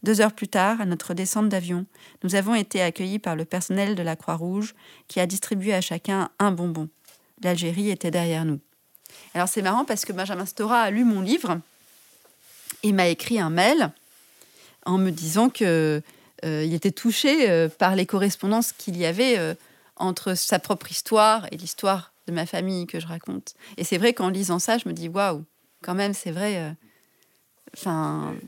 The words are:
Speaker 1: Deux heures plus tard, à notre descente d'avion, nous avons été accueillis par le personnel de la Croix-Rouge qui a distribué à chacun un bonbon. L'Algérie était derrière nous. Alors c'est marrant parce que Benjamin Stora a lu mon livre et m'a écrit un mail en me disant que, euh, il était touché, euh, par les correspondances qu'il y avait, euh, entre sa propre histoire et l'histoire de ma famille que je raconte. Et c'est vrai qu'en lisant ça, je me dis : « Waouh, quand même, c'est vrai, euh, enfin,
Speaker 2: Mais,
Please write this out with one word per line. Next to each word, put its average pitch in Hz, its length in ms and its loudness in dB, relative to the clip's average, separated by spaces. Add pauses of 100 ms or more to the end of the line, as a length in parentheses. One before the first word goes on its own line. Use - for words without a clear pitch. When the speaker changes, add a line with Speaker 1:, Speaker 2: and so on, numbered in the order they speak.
Speaker 1:
Deux 208 180 4
heures 214 120 4
plus 202 140 -6
tard, 208 320 2
à 208 60 -2
notre 175 300 -2
descente 208 340 0
d'avion, 180 380 -2 (360)
nous 180 120 0
avons 196 180 2
été 196 300 0
accueillis 185 340 -2
par 175 180 -4
le 160 100 -4
personnel 190 500 -2
de 175 80 -4
la 165 120 -2
Croix-Rouge 175 600 -4 (320)
qui - 120 -4
a 180 60 4
distribué 196 480 -2
à 185 80 2
chacun 190 560 -2
un 202 140 2
bonbon. 170 360 -2 (560)
L'Algérie 175 460 0
était 175 220 -2
derrière 165 340 0
nous. 147 140 0 (720)
Alors 175 160 0
c'est 208 140 -2
marrant 220 220 2
parce 214 200 -4
que 208 80 -6
Benjamin 190 320 -4
Stora 226 360 0
a 202 100 2
lu 226 120 2
mon 214 160 4
livre 190 400 0 (1200)
et 208 80 2
m'a 190 160 4
écrit 208 320 0
un 165 100 0
mail 208 400 4 (960)
en 185 140 2
me 190 100 2
disant 165 400 2
que, 160 540 2 (420)
euh, 156 180 -2
il 165 120 0
était 190 160 0
touché, 269 580 2
euh, 165 180 4
par 190 280 2
les 190 100 2
correspondances 202 680 0
qu'il 175 240 -8
y 175 80 0
avait, 214 340 2
euh, 165 160 -2 (400)
entre 185 400 -2
sa 180 240 0
propre - 320 -4
histoire 220 600 4
et 156 60 -12
l'histoire 190 560 -4 (140)
de 170 60 -6
ma 165 120 -2
famille 180 400 -4
que 170 140 -8
je 165 80 -10
raconte. 175 480 -10 (220)
Et - 60 -6
c'est 180 140 0
vrai 233 160 4
qu'en 190 160 -2
lisant 180 300 -2
ça, 226 180 0
je 233 100 -6
me 175 60 -6
dis : « 165 160 -8
Waouh, 170 340 -2 (380)
quand 180 140 -6
même, 202 180 -2
c'est 180 180 -8
vrai, 196 260 -4
euh, 160 120 -6 (1080)
enfin, 156 580 -4
Speaker 2:
Mais, - 140 -12